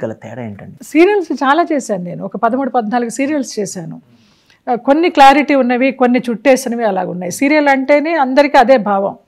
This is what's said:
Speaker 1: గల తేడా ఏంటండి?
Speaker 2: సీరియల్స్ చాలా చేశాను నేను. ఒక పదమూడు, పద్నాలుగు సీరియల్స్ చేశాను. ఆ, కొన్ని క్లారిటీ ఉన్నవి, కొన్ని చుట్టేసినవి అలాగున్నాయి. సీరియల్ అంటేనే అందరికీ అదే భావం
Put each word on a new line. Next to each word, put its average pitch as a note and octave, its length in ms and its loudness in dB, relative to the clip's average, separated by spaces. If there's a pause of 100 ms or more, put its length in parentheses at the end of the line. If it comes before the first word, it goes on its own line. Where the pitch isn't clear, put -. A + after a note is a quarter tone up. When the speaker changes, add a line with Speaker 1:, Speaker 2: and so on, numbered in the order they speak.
Speaker 1:
గల A2+ 80 -6
తేడా A2+ 300 -16
ఏంటండి? G#2 420 -16
Speaker 2:
సీరియల్స్ F4+ 480 2
చాలా C#4+ 400 0
చేశాను G#3 320 -4
నేను. E3+ 200 -10
ఒక G3 120 -10
పదమూడు, B3+ 340 -2
పద్నాలుగు A#3+ 380 -2
సీరియల్స్ C4+ 500 -4
చేశాను. F3 420 -10 (720)
ఆ, B3 40 -2
కొన్ని C#4+ 360 0
క్లారిటీ C#4+ 440 6
ఉన్నవి, B3+ 380 2
కొన్ని B3 380 0
చుట్టేసినవి A#3+ 540 0
అలాగున్నాయి. F3+ 480 -4
సీరియల్ D4 360 2
అంటేనే C#4+ 460 2
అందరికీ C#4 440 2
అదే B3+ 180 6
భావం G3 400 -2 (100)